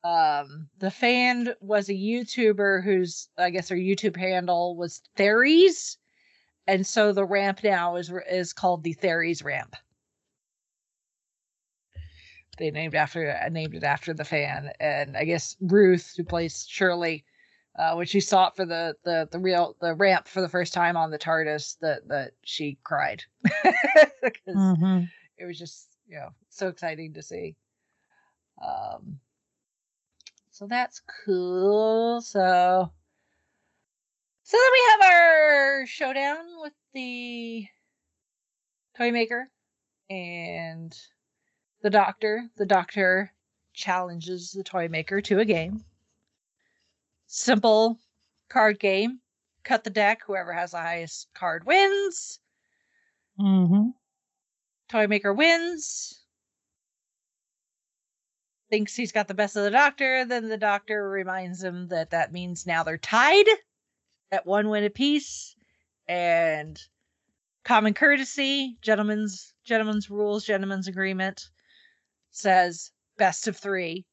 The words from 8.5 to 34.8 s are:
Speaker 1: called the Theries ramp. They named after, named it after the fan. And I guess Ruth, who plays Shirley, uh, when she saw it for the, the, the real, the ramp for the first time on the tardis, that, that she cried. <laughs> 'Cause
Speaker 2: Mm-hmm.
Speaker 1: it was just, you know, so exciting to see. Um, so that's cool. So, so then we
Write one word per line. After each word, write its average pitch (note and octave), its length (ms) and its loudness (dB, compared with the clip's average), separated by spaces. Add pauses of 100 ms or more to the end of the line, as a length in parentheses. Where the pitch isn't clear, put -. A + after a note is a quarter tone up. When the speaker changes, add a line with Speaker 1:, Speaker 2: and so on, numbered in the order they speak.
Speaker 1:
called F3 320 -2
the E3 80 -4
Theries E3 500 -2
ramp. C#3 320 -8 (2750)
They D#3+ 120 -4
named D3+ 240 -8
after, D3+ 400 -2 (160)
named D#3 240 -6
it D#3+ 100 -10
after D3 280 -4
the D#3 120 -8
fan. C#3+ 460 -6 (100)
And C#3+ 360 -4
I D3+ 80 -2
guess E3 360 -6
Ruth, F#3 560 4
who E3+ 80 -6
plays E3+ 440 -6
Shirley, F3 560 -2 (540)
uh, E3 160 0
when E3+ 120 -4
she G3+ 140 2
saw F#3 280 4
it - 80 -8
for F#3 100 -4
the, E3 280 -4 (100)
the, E3 280 -2
the E3+ 60 -8
real, F3 420 0
the E3+ 140 -2
ramp F#3+ 340 2
for F#3+ 140 -4
the E3+ 60 -2
first F3 260 -4
time F3 220 2
on D#3+ 140 0
the D3+ 80 -8
tardis, D#3 640 -4
that, D#3 280 -4
that C3+ 240 -6 (120)
she D3 400 -8
cried. - 380 -4 (120)
<laughs> - 280 -2
'Cause F#4 680 4 (220)
Speaker 2:
Mm-hmm. F#3 500 2 (340)
Speaker 1:
it F3+ 80 -14
was E3 120 -12
just, - 300 -20 (180)
you E3+ 100 -20
know, D3 120 -16 (220)
so F#3+ 180 -8
exciting D#3+ 460 -10
to D#3 80 -18
see. D#3+ 340 -12 (1040)
Um, - 560 -12 (1300)
so - 160 -20
that's A#3+ 340 -6 (240)
cool. G#3 960 2
So, F#3 720 2 (1500)
so - 160 -2
then C5 140 6
we B4 180 6